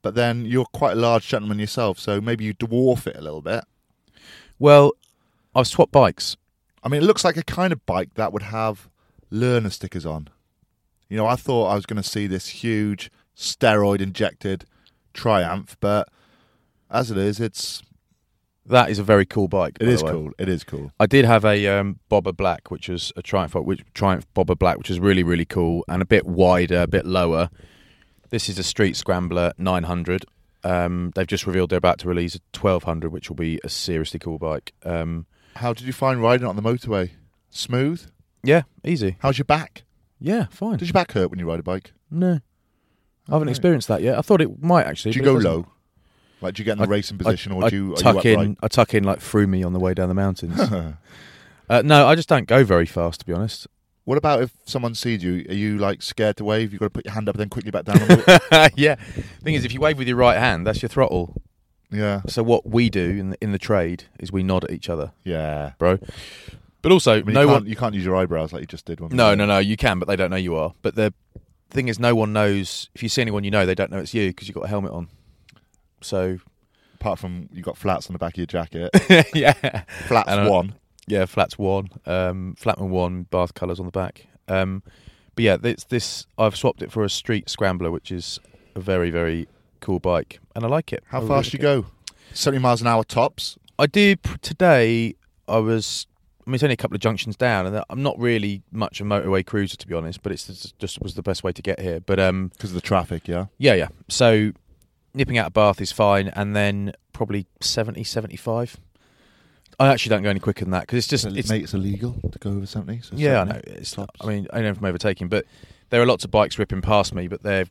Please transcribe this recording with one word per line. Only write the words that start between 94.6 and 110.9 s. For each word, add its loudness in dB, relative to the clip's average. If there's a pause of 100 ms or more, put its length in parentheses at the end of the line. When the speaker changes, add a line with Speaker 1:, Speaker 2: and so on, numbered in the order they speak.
Speaker 2:
I 0
was, -2 (400)
I -10
mean, -2
it's 0
only 2
a -4
couple -6
of -6
junctions -2
down, 0
and -4
I'm -8
not -2
really -2
much -8
a -8
motorway 0
cruiser, -4
to -20
be -8
honest, -8
but -8
it's -12
just, -18
just -12
was -10
the -10
best -6
way -4
to -12
get -4
here. -6
But, -2
um, 0
Speaker 1:
'Cause -10
of -12
the -4
traffic, -2
yeah? -4 (100)
Speaker 2:
Yeah, 4
yeah. 0 (200)
So 4 (600)
nipping -2
out 0
of -10
Bath 4
is -6
fine, 2
and -6
then -2 (200)
probably -6 (140)
seventy, -6
seventy-five. -8 (1000)
I 6
actually 2
don't 2
go 0
any 0
quicker -2
than -4
that -2
'cause -2